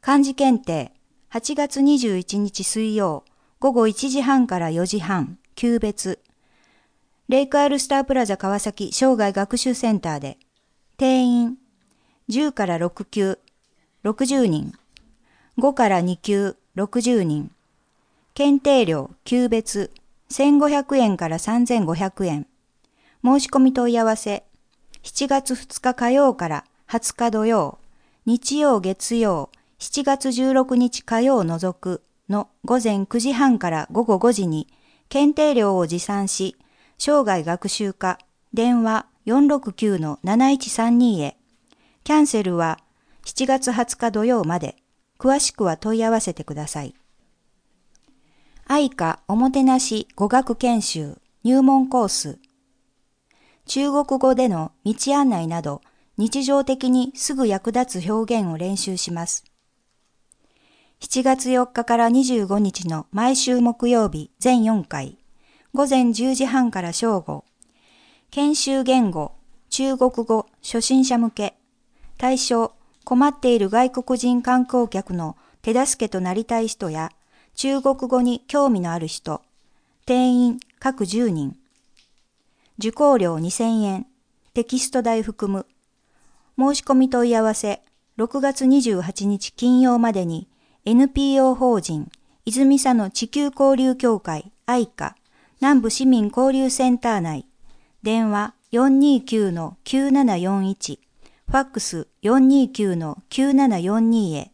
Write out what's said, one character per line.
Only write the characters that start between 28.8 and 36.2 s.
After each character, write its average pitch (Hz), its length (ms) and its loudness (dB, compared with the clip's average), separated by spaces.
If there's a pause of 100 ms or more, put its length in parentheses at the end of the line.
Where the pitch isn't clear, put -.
曜、 185 340 -2 (280)
七 - 260 -8
月 269 280 0
十 262 200 0
六 262 240 2
日 247 260 0
火 226 180 -2
曜 247 240 2
除 165 340 -4
く 180 240 -8 (260)
の 208 200 -4 (160)
午 247 180 0
前 202 240 -2
九 240 120 -2
時 254 140 -2
半 247 260 4
か 175 120 -2
ら 156 200 -4
午 226 140 -2
後 214 140 2
五 233 140 4
時 202 140 -2
に、 156 220 -4 (400)
検 285 260 2
定 302 200 2
料 202 220 2
を 175 100 0
持 170 120 -6
参 202 300 -4